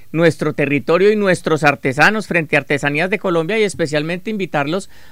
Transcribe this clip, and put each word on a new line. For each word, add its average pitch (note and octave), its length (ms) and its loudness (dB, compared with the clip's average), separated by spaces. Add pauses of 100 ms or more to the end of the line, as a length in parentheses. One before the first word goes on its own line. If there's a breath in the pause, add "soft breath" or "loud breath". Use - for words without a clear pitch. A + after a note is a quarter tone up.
(120 soft breath)
nuestro D#3 400 2
territorio D3+ 580 2
y G#3+ 60 2
nuestros E3+ 480 0
artesanos D3 640 2
frente E3 300 -2
a C#3+ 40 4
Artesanías D3 500 -2
de G3+ 80 -2
Colombia F3 400 -2
y A3 60 2
especialmente E3 680 -4
invitarlos F3 600 -4 (220 soft breath)